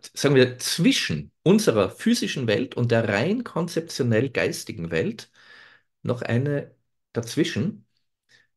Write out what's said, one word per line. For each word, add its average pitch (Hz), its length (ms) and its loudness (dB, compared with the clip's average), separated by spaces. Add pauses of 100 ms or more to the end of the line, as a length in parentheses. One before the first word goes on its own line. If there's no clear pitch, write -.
(140)
sagen 139 220 2
wir 123 240 6
zwischen 95 720 0 (120)
unserer 151 480 4
physischen 202 560 -2
Welt - 280 0
und 117 160 0
der 113 180 4
rein 165 340 0
konzeptionell 139 840 -2
geistigen - 640 -4
Welt, 82 400 -4 (720)
noch 120 200 -4
eine 143 520 -2 (380)
dazwischen. 139 720 -4 (720)